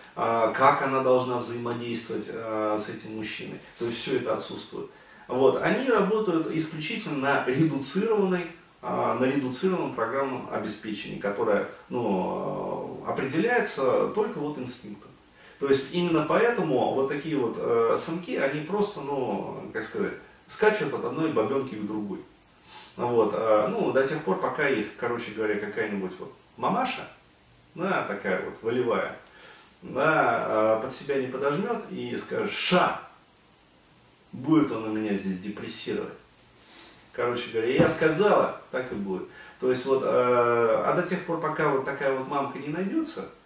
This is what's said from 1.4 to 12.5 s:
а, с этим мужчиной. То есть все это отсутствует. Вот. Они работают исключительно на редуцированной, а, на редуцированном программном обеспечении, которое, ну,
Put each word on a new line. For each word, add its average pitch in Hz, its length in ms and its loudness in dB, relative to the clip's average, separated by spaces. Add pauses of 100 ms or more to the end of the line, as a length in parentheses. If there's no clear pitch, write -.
а, 107 500 -2
с 107 100 -8
этим 110 280 -10
мужчиной. 98 420 -10 (180)
То 120 80 -4
есть 117 140 -4
все 131 160 -2
это 110 180 0
отсутствует. - 560 -10 (380)
Вот. 127 340 4
Они 233 280 0
работают 185 640 2
исключительно 156 680 -4
на 135 280 0
редуцированной, 170 1000 2 (340)
а, - 320 -2
на 120 120 0
редуцированном 143 680 0
программном 135 580 -2
обеспечении, 107 680 -6
которое, 101 500 0 (200)
ну, 98 1160 -2